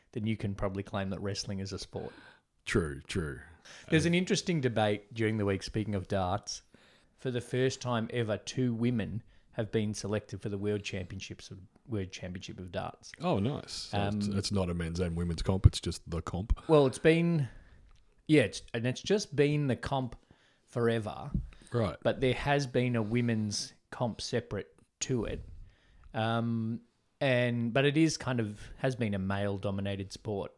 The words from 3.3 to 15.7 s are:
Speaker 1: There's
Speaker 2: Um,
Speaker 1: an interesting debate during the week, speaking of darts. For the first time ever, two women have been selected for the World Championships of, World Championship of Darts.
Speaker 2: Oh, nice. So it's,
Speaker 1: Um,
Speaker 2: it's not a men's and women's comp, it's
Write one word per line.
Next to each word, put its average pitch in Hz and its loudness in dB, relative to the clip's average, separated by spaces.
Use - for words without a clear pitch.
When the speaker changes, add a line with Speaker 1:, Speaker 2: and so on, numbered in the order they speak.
Speaker 1:
There's 160 4
Speaker 2:
Um, 170 2
Speaker 1:
an 170 4
interesting 180 2
debate 107 2
during 110 2
the 104 2
week, 98 2
speaking 107 -2
of 92 -2
darts. 95 -2
For 131 -4
the 120 -2
first 127 0
time 117 0
ever, 107 0
two 123 -2
women 113 0
have 107 -4
been 107 0
selected 104 -4
for 113 -6
the 101 -2
World 104 -2
Championships - -10
of, 98 -14
World 98 -4
Championship 92 -10
of 90 -12
Darts. - -8
Speaker 2:
Oh, 160 2
nice. 127 -2
So - -6
it's, 104 0
Speaker 1:
Um, 101 -2
Speaker 2:
it's 98 -2
not 95 2
a 87 -2
men's 82 -2
and 85 0
women's 85 0
comp, 95 4
it's - 4